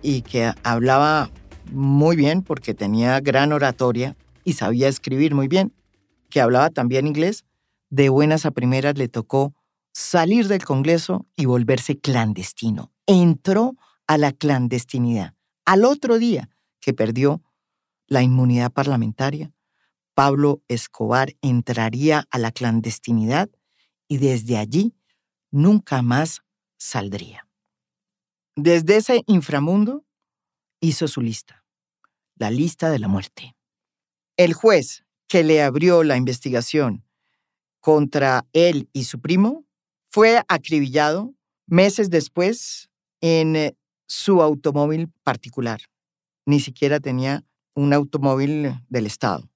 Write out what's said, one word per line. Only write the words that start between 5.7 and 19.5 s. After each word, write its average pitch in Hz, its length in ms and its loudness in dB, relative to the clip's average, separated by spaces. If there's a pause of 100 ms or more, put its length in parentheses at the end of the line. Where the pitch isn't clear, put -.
que 143 120 0
hablaba 123 280 4
también 131 380 -2
inglés, 160 360 -2 (460)
de 139 200 2
buenas 151 360 2
a 147 60 -2
primeras 135 480 -2
le 127 80 -2
tocó 135 480 -2 (360)
salir 190 560 0
del 196 160 -2
Congreso 165 600 -2 (100)
y 147 100 -2
volverse 127 520 0
clandestino. 110 920 -4 (160)
Entró 190 680 2 (320)
a 156 100 2
la 147 140 2
clandestinidad. 123 1000 -2 (300)
Al 196 220 4
otro 262 320 0
día 226 320 -2 (300)
que 135 140 -4
perdió 123 480 0 (680)
la 135 140 2
inmunidad 123 500 2
parlamentaria, 139 800 -4 (640)